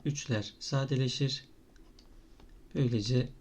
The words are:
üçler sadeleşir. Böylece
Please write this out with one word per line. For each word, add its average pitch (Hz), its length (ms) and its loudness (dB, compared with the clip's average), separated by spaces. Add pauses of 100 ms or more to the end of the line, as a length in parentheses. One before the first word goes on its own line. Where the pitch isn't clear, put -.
üçler 131 540 -2
sadeleşir. 135 840 0 (1300)
Böylece 123 540 2 (120)